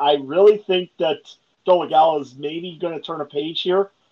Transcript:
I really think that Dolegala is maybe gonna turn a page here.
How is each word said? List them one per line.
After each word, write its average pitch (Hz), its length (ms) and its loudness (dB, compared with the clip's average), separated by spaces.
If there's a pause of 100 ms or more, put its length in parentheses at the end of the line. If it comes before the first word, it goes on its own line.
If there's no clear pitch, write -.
I 143 140 2
really 165 420 4
think 185 420 -4
that 170 200 -2 (480)
Dolegala 165 560 2
is 123 120 -16
maybe 160 460 -10
gonna 165 180 -6
turn 160 220 -10
a 147 60 -8
page 151 340 -8
here. 190 300 0 (220)